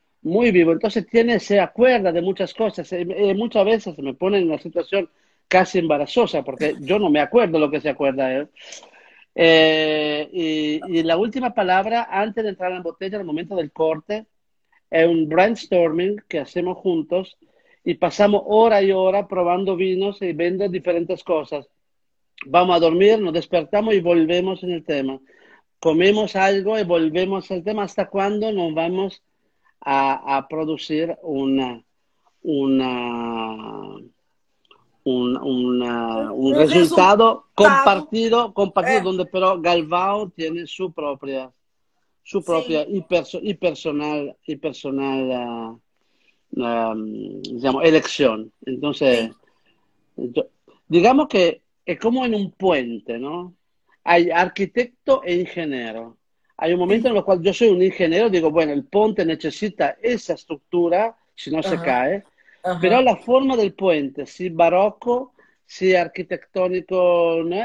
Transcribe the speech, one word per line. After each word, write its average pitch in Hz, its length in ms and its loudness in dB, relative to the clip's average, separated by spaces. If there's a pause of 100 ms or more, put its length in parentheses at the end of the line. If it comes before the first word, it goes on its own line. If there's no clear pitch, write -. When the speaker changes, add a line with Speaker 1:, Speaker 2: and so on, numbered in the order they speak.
(220)
Speaker 1:
muy 220 280 2
vivo, 170 220 4
entonces 202 340 -2
tiene, 233 340 2
se 202 200 2
acuerda 214 520 2
de 170 80 0
muchas 185 320 -2
cosas, 190 400 -4
y, 175 40 -4
y 190 380 0
muchas 214 300 0
veces 214 340 -2
me 156 140 -6
pone 196 260 0
en 175 120 2
una 147 80 -4
situación 175 500 -4 (400)
casi 185 300 2
embarazosa, 156 640 0
porque 139 380 -4
yo 147 180 0
no 196 100 2
me 147 120 4
acuerdo 170 380 2
lo 151 120 2
que 151 100 -4
se 156 80 -4
acuerda 135 460 -2
él. 147 140 -6 (840)
Eh, 156 960 4
y, 156 680 -4
y 165 60 2
la 165 120 2
última 233 380 -2
palabra, 202 560 0
antes 214 340 -2
de 214 60 -4
entrar 185 220 -6
en 185 60 -10
la 180 40 -12
botella, 190 340 -8
en 208 40 -6
el 185 60 -10
momento 165 300 -6
del 156 160 -4
corte, 160 540 -4 (640)
es 165 180 4
un 165 200 0
brainstorming 180 1000 0
que 160 120 -6
hacemos 175 380 -6
juntos 175 600 -4 (440)
y 180 120 -2
pasamos 202 500 2
hora 214 380 4
y 196 100 4
hora 190 340 2
probando 185 500 0
vinos 190 440 -2
y 180 140 -4
viendo 180 340 -2
diferentes 175 560 -4
cosas. 151 420 -4 (800)
Vamos 175 300 4
a 165 40 2
dormir, 185 400 4
nos 175 120 -2
despertamos 185 640 -2
y 196 60 2
volvemos 175 640 0
en 180 80 -4
el 160 120 -8
tema. 135 340 -4 (600)
Comemos 190 580 2
algo 196 420 2
y 208 60 -2
volvemos 175 640 0
al 180 140 -6
tema 208 200 -4
hasta 190 240 -4
cuando 208 440 -2
nos 170 220 -2
vamos 180 480 -4 (580)
a, 139 560 0
a 135 120 -4
producir 160 760 -4
una, 135 600 -2 (600)
una, 117 1500 -4 (1080)
un, 127 320 0
una, 123 960 -4
un 131 200 0
Speaker 2:
Un - 20 2
Speaker 1:
resultado 151 200 6
Speaker 2:
resultado. 226 720 6 (100)
Speaker 1:
compartido, 226 1000 4
compartido 202 440 0
Speaker 2:
Eh. 190 40 0
Speaker 1:
donde 185 240 -2
pero 185 340 0
Galvao 175 720 0
tiene 160 360 -8
su 185 260 -8
propia, 139 580 -8 (720)
su - 180 -6
Speaker 2:
Sí. - 60 -8
Speaker 1:
propia 160 400 -2
y 196 160 -4
perso-, 175 400 -4
y 202 120 -6
personal, 151 800 -6 (100)
y 151 100 -8
personal, 135 760 -6
ah, 117 440 -8 (840)
ah, 117 340 -2
digamos, 110 880 -4
elección. 139 680 0 (140)
Entonces, 127 640 0 (840)
Speaker 2:
Sí. 123 180 -8
Speaker 1:
yo, - 120 -2 (420)
digamos 247 400 4
que 180 340 0 (240)
es 175 120 -6
como 247 280 -2
en 226 80 -2
un 196 180 -4
puente, 120 640 -2
¿no? 170 360 -10 (500)
Hay 175 260 4
arquitecto 196 960 -2
e 175 120 -2
ingeniero. 123 800 -8 (400)
Hay 170 180 0
un 180 40 2
momento 214 300 2
Speaker 2:
Sí. - 40 0
Speaker 1:
en 214 40 0
el 185 80 0
cual 185 160 2
yo 202 140 0
soy 233 140 4
un 180 140 4
ingeniero, 185 460 2
digo, 165 220 2
bueno, 156 220 2
el 143 120 -4
puente 208 400 2
necesita 160 800 -4
esa 226 320 -4
estructura, 175 800 -2 (180)
si - 160 -14
no 156 120 -2
se 185 140 -4
Speaker 2:
Ajá. 165 80 -8
Speaker 1:
cae, 139 400 -2 (380)
Speaker 2:
Ajá. 180 200 -4
Speaker 1:
pero 214 180 4
la 247 160 4
forma 262 400 2
del 208 160 0
puente, 147 540 -2
si 180 240 -10
barroco, 202 840 0 (320)
si 185 320 0
arquitectónico, 175 1500 -2
¿no? 185 180 -4